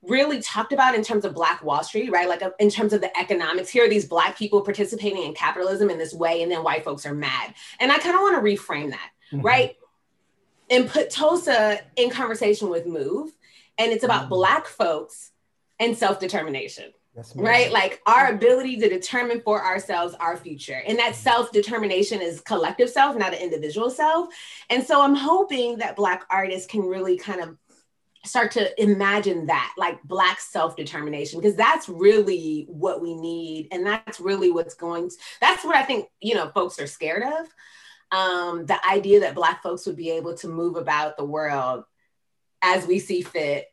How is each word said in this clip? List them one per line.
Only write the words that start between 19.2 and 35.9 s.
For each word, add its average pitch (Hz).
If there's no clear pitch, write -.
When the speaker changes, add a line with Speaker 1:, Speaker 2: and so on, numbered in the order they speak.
Speaker 1:
for 208
ourselves 180
our 170
future. 139
And 220
that 233
self-determination 214
is 170
collective -
self, 277
not 190
an -
individual 165
self. 320
And 254
so 285
I'm 277
hoping 277
that 220
Black 185
artists 190
can 214
really 185
kind 185
of 165
start 240
to 214
imagine 196
that, -
like, 170
Black 156
self-determination, 151
because 202
that's 262
really 180
what 160
we 170
need. 160
And 180
that's 214
really 180
what's 170
going 170
to, -
that's 339
what 320
I 277
think, 262